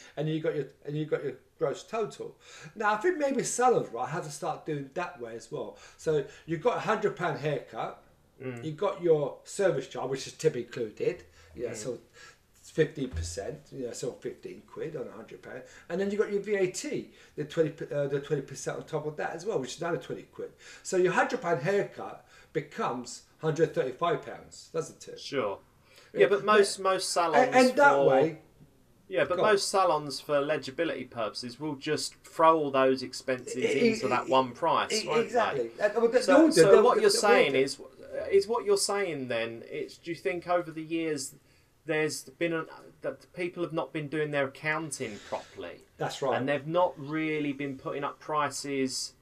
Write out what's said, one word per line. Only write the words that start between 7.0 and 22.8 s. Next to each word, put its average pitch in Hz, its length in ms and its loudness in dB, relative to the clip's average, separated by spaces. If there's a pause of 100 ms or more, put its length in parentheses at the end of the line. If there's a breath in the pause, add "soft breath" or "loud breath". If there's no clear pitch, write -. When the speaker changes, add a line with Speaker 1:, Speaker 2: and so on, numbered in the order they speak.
Speaker 1:
pound 156 240 -4
haircut, 143 640 -6 (380)
Speaker 2:
Mm. 123 220 -10
Speaker 1:
you've 151 140 -8
got 196 240 -2
your 151 420 2
service 175 440 0
charge, 127 240 -6
which 135 160 -6
is 123 60 -14
typically 127 300 0 (220)
included, 127 380 -4 (320 soft breath)
yeah, 117 160 -6
Speaker 2:
Mm. 113 40 -8
Speaker 1:
so 117 220 -8 (680 loud breath)
fifteen 143 460 -2
percent, 98 500 -8 (120)
you 135 160 -8
know, 110 40 -8
so 120 220 -8
fifteen 101 480 -12 (100)
quid 120 240 -10
on 120 120 -10
a 101 40 -16
hundred 107 300 -18
pound, 120 220 -14 (260 loud breath)
and 180 100 -4
then 196 120 0
you 208 60 -4
got 214 140 0
your 202 100 0
V 208 140 -4
A 190 160 2
T, 202 380 -8 (260 loud breath)
the 151 80 -6
twenty, 147 300 0 (200)
uh, 143 140 -2
the 139 140 -2
twenty 143 200 -4
percent 139 360 -10
on 135 80 -12
top 147 200 -4
of 151 120 -8
that - 160 -4
as 160 120 -10
well, 202 140 -2
which 127 160 -8
is - 60 -10
another 165 160 -4
twenty 117 260 -10
quid. - 280 -14 (320 loud breath)
So - 120 -4
your 180 160 4
hundred 254 300 0
pound 170 220 -2
haircut 165 640 -4 (280 loud breath)
becomes 143 720 -6 (160)